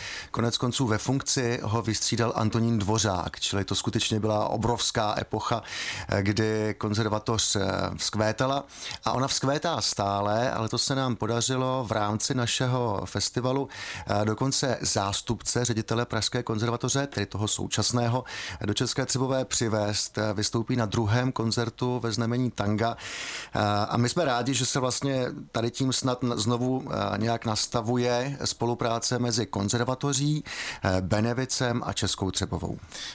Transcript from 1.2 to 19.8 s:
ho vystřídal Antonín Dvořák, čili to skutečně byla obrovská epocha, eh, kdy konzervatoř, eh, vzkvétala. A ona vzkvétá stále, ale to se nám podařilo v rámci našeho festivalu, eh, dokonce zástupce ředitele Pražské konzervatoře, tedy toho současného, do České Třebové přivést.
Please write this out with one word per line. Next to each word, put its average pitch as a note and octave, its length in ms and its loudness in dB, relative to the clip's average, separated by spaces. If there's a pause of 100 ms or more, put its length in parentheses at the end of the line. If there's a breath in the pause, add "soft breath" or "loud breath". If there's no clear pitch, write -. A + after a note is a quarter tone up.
ho G#2+ 180 2
vystřídal A2 540 2
Antonín A2+ 440 2
Dvořák, G2 600 0
čili G2 260 0
to G2 100 -2
skutečně - 440 0
byla G#2+ 280 2
obrovská A2+ 720 0
epocha, - 440 -2 (460 loud breath)
eh, G2 140 4
kdy G#2+ 540 2
konzervatoř, G#2+ 800 0
eh, G2+ 60 2 (360)
vzkvétala. A2 680 0 (400 loud breath)
A A#2 60 2
ona B2+ 160 0
vzkvétá C#3+ 540 0
stále, G#2 680 0
ale A2 180 -2
to B2+ 80 -2
se C3+ 180 0
nám C3 200 0
podařilo B2+ 720 0
v - 40 -4
rámci G#2+ 420 0
našeho B2 720 0
festivalu, B2+ 640 0 (380 loud breath)
eh, G#2 180 2
dokonce B2 560 2
zástupce G#2 840 0
ředitele A2+ 400 0
Pražské A#2+ 380 -2
konzervatoře, A#2+ 640 0
tedy G#2 180 -2
toho G#2 220 -2
současného, A#2 760 0 (420 loud breath)
do G#2 80 0
České B2+ 320 0
Třebové C3 400 0
přivést. G#2 720 0